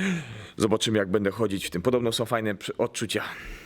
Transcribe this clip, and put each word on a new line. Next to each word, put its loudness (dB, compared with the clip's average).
Zobaczymy, 4
jak 2
będę 2
chodzić 0
w -8
tym. -2
Podobno 4
są 0
fajne 0
przy-, -8
odczucia. -2